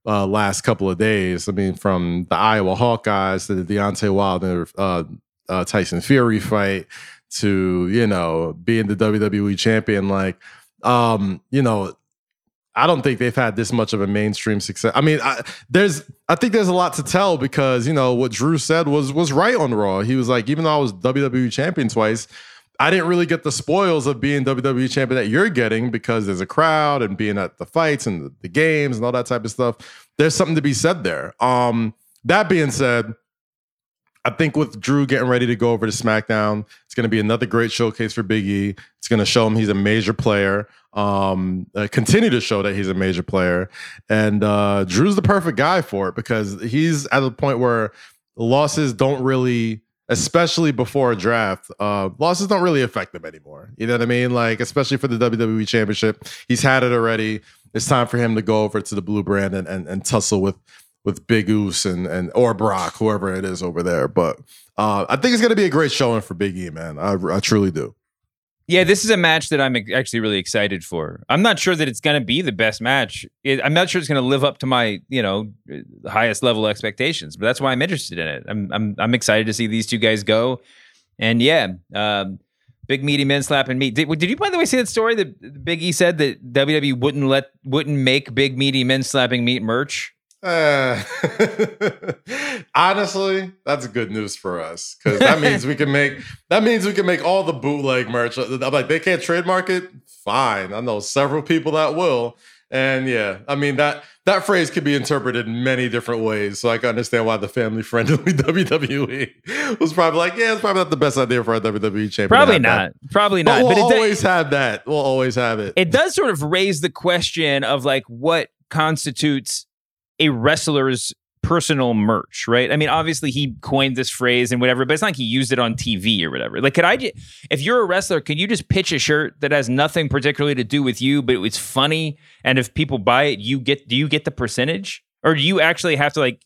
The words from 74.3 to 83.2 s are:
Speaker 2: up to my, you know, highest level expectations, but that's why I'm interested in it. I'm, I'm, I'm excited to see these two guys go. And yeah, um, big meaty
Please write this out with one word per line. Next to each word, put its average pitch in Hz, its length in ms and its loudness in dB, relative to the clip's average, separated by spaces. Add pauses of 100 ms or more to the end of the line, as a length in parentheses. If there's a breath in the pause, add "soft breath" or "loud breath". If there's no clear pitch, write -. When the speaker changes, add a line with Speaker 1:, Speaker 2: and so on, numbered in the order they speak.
Speaker 2:
up 139 140 -2
to 139 80 -8
my, 117 420 0
you 131 140 -2
know, 104 280 -4 (560)
highest 110 360 -2
level 110 240 2
expectations, 107 680 -6
but 95 100 -6
that's 123 140 0
why 135 140 0
I'm 123 80 -2
interested 156 380 -6
in 80 80 -4
it. 71 200 -8
I'm, 104 240 -6
I'm, 104 280 -4
I'm 117 160 2
excited 110 320 2
to 110 60 -2
see 113 140 -2
these 110 200 -2
two 120 100 -4
guys 110 260 2
go. 117 380 0 (580 soft breath)
And 113 220 2
yeah, 127 320 2 (200)
um, 101 460 -4 (480)
big 135 160 -2
meaty 143 220 0